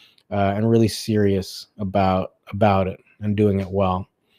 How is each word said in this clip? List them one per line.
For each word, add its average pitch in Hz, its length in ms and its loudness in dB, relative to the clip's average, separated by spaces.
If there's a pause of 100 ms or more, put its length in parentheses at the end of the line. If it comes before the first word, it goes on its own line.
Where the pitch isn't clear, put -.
(320)
uh, 101 240 0
and 107 140 0
really 113 180 4
serious 101 800 -2 (100)
about, 95 560 0 (140)
about 98 400 0
it 92 120 -10 (220)
and 104 140 -2
doing 101 240 2
it 92 100 -8
well. 95 380 -2 (320)